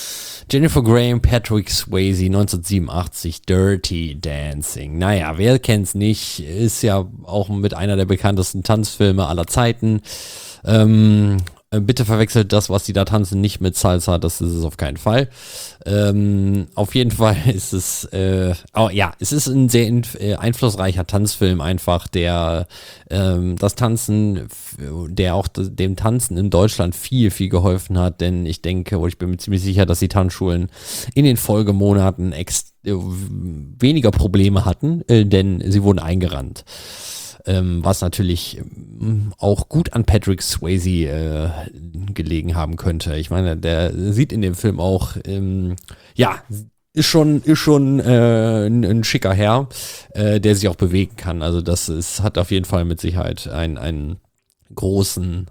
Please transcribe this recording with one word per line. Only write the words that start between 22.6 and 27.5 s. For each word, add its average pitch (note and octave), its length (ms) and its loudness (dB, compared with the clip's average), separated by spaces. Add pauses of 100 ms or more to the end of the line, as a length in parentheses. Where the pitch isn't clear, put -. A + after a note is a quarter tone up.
ähm, F2+ 480 0
das G2 180 -2
Tanzen, G#2+ 720 0
f-, - 280 -18 (320)
der F2+ 260 0
auch F#2+ 140 0
d-, G2 220 -6
dem F#2+ 260 -2
Tanzen A2+ 400 -2
in G2 140 0
Deutschland F#2 440 2
viel, A#2+ 380 0
viel F#2+ 160 -2
geholfen F#2 500 0